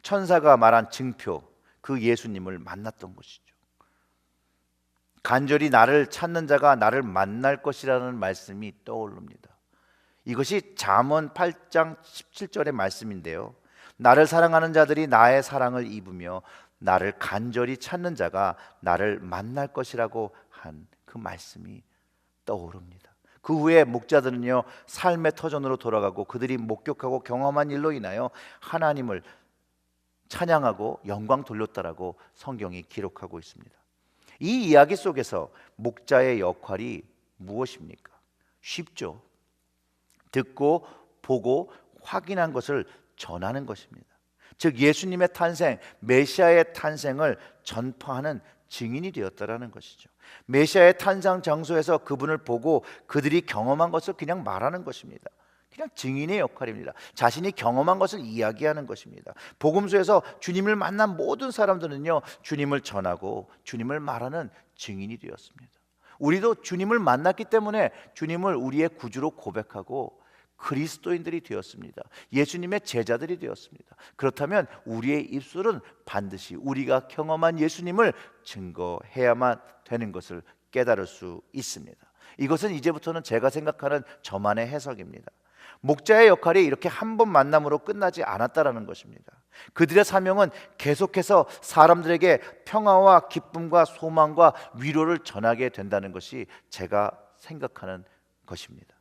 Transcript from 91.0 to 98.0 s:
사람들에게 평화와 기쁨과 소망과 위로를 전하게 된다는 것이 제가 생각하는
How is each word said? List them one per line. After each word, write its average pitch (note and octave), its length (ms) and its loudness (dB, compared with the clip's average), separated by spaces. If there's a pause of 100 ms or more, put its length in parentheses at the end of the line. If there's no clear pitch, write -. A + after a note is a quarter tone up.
사람들에게 E3 800 6 (280)
평화와 G3 640 6
기쁨과 E3 580 0
소망과 D#3+ 680 4 (200)
위로를 D#3 460 -2
전하게 A#2 500 -2
된다는 G2 420 -6
것이 G2 340 -12 (220)
제가 G#2 420 -4 (260)
생각하는 G2+ 680 -14 (420)